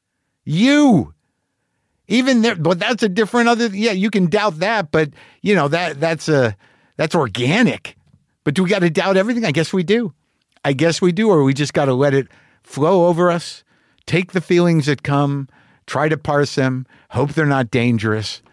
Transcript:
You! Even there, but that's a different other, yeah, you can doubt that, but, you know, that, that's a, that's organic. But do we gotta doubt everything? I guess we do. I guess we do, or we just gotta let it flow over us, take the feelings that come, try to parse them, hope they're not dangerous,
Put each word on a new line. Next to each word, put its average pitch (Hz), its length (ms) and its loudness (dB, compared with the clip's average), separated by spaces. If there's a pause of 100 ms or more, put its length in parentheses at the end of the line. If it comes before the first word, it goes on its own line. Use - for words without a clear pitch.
(440)
You! 208 720 2 (920)
Even 247 340 2
there, 220 140 0
but 170 240 -2
that's 226 240 -2
a 220 40 0
different 226 400 0
other, 233 200 0
yeah, 214 240 -2
you 190 180 -2
can 190 160 2
doubt 202 320 -2
that, 196 320 -2
but, 156 200 0 (300)
you 202 140 0
know, 147 140 2
that, 156 320 -4
that's 160 280 -2
a, 127 280 2 (400)
that's 156 180 -2
organic. 139 840 0 (460)
But 147 120 -2
do 185 100 0
we 170 40 0
gotta 185 220 2
doubt 185 260 0
everything? 226 300 0
I 160 60 0
guess 160 200 -2
we 185 120 0
do. 208 280 0 (520)
I 143 80 0
guess 160 280 0
we 175 120 2
do, 214 180 0
or 156 140 4
we 135 100 2
just 139 200 -4
gotta 139 200 0
let 139 200 2
it 135 120 0 (380)
flow 170 420 0
over 175 240 2
us, - 320 -6 (420)
take 180 280 -4
the 185 80 -2
feelings 170 460 2
that 147 180 -2
come, 143 440 -2 (380)
try 147 220 -2
to 156 100 -2
parse 143 380 -2
them, 131 300 -2 (240)
hope 139 240 -2
they're 156 120 0
not 135 240 0
dangerous, 110 720 -2 (100)